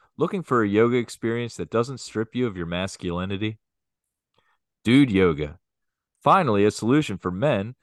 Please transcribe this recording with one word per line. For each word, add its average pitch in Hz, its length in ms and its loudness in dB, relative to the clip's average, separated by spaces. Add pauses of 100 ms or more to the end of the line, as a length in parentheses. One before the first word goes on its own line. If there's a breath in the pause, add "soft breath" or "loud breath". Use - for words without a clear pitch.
(180)
Looking 175 260 -2
for 120 180 2
a 104 60 2
yoga 113 300 4
experience 117 580 -6
that 85 140 -10
doesn't 120 320 -2
strip - 340 -6
you 123 100 0
of 98 120 -6
your 87 80 -6
masculinity? 92 920 -6 (1300)
Dude 131 260 6
Yoga. 82 500 2 (600)
Finally, 143 440 2
a 107 60 4
solution 117 460 -2
for 90 140 -6
men 107 520 -2